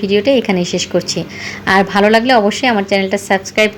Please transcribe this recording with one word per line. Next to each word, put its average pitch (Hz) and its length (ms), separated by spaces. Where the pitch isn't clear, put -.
ভিডিওটা 202 300
এখানেই 202 340
শেষ 175 220
করছি। - 360
আর 190 180
ভালো 202 260
লাগলে 226 240
অবশ্যই 208 340
আমার 208 160
চ্যানেলটা 196 340
সাবস্ক্রাইব 202 600